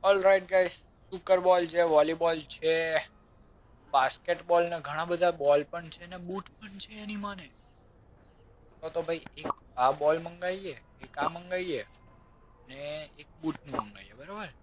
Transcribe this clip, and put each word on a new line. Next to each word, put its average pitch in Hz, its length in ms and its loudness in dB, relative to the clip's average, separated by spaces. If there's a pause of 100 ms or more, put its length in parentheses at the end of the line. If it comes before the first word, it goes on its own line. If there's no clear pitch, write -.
ઓલરાઈટ 190 460 6
ગાઈસ, 185 340 2 (260)
સુકર 185 300 2
બોલ 180 280 4
છે, 165 140 0
વોલીબોલ 165 600 4
છે, 160 640 -2 (840)
બાસ્કેટબોલ 170 760 2
ને 170 120 -6
ઘણા 151 260 -6
બધા 175 260 2
બોલ 143 320 4
પણ 170 260 -12
છે 175 180 -18
ને 180 100 -14
બૂટ 180 320 -10
પણ 196 280 -18
છે 196 160 -14
એની 214 220 -10
મને. 202 360 -10 (1300)
તો 160 80 -10
તો 165 120 -4
ભાઈ 165 240 -4 (120)
એક 175 80 -12 (320)
આ 127 140 4
બોલ 147 280 2
મંગાવીએ, 175 600 -8 (200)
એક - 160 -16
આ 147 120 -2
મંગાવીએ 175 560 -8 (840)
ને 147 420 -12 (100)
એક 151 80 -20 (140)
બૂટનું 151 440 -8
મંગાવીએ, - 280 -20
બરાબર? 180 360 -12 (140)